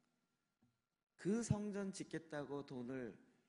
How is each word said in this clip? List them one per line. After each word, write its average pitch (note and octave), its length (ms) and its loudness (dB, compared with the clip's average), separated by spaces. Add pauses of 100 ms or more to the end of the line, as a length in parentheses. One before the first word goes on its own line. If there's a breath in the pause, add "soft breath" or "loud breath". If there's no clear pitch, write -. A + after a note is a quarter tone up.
(1160)
그 A3 260 4
성전 G3+ 500 2
짓겠다고 C#3+ 720 -4
돈을 B2 500 -4 (320 soft breath)